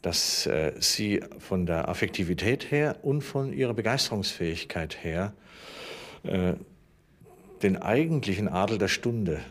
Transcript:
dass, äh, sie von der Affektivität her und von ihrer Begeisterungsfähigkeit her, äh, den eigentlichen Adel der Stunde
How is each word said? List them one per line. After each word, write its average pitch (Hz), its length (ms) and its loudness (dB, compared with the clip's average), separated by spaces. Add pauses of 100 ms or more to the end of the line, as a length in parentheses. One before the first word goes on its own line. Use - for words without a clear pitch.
dass, - 460 0
äh, 78 320 2
sie 104 420 2 (200)
von 90 260 0
der 82 220 0
Affektivität 95 800 0
her 147 320 2
und 143 200 0
von 135 300 -2
ihrer 127 220 0
Begeisterungsfähigkeit 95 1300 -2
her, 90 320 -2 (880)
äh, 92 320 2 (1080)
den 98 140 6
eigentlichen 110 720 2
Adel 101 300 2
der 98 100 2
Stunde 98 520 0 (100)